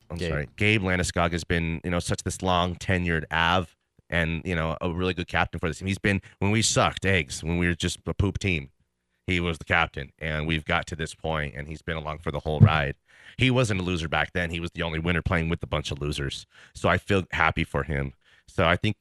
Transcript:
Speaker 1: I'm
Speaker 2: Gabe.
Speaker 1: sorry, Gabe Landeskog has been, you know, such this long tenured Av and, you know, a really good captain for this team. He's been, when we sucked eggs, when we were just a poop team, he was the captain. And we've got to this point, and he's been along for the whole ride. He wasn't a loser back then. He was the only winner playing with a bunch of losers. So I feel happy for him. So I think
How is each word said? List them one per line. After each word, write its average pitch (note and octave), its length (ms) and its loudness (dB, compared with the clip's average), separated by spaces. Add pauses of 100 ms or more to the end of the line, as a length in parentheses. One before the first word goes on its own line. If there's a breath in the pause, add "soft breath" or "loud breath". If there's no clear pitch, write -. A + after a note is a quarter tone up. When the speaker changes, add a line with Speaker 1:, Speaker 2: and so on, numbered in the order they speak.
Speaker 1:
I'm E2+ 80 -8
Speaker 2:
Gabe. F2 140 -4
Speaker 1:
sorry, D2 240 -4
Gabe G#2+ 260 2
Landeskog F2+ 520 2
has E2+ 100 -4
been, E2 400 -2
you F2+ 80 -4
know, F2 80 0
such - 240 -4
this - 180 -6
long F2+ 340 2
tenured F2 560 0
Av E2+ 440 2 (340)
and, E2 360 0
you F2+ 100 -2
know, D#2+ 240 -2
a F2+ 120 -4
really F2+ 220 -2
good E2+ 140 -6
captain E2+ 320 -2
for F2 80 -2
this D#2 120 -6
team. F#2 80 -6
He's G2 120 -2
been, G2 220 2 (180 loud breath)
when G2 120 0
we A2 100 2
sucked G2 440 2
eggs, F2 380 0
when E2+ 140 -2
we F2 100 2
were F2 80 2
just - 320 -2
a E2 60 -2
poop G2 260 0
team, D#2+ 300 -2 (580)
he F2+ 120 2
was E2+ 200 0
the - 60 -16
captain. D#2 520 0
And D#2 300 -4
we've D#2+ 180 0
got E2+ 220 0
to - 80 -8
this D2+ 180 -6
point, D#2 420 -4
and C#2+ 120 -10
he's D#2 160 -12
been D#2+ 140 -6
along D2+ 220 -8
for D#2 120 -4
the D2 80 -4
whole D2+ 220 0
ride. D2+ 340 6 (420 loud breath)
He B2+ 140 4
wasn't A2 300 2
a - 20 -2
loser F2 240 -2
back D2+ 260 0
then. F2 160 -2
He E2+ 100 -4
was E2+ 120 -6
the E2+ 100 -6
only E2 160 -4
winner E2+ 240 0
playing E2 280 0
with E2+ 120 -2
a - 60 -8
bunch D2 240 -4
of C#2 100 -8
losers. D2 460 -6 (260 loud breath)
So - 160 0
I F2+ 80 6
feel G2 340 0
happy D#2+ 320 2
for C#2+ 200 -2
him. C#2 300 -4 (340 soft breath)
So - 180 2
I E2+ 120 6
think G#2+ 240 -2